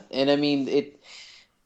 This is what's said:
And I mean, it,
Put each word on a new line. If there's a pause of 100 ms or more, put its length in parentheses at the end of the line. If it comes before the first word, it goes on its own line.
(120)
And
I
mean,
it, (640)